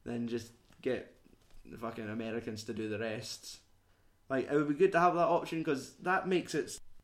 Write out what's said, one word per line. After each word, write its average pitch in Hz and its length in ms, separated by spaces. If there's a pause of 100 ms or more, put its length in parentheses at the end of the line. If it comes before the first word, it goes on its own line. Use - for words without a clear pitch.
then 120 220
just 113 240 (300)
get - 320 (520)
the - 120
fucking 113 320
Americans 110 560
to 117 80
do 110 160
the 107 100
rest. 113 580 (720)
Like, 131 220
it 143 40
would 147 140
be 147 60
good 185 180
to 165 60
have 175 160
that 170 120
option, 165 360
'cause 135 300 (100)
that 180 240
makes 180 280
it 147 100
s-, - 140 (240)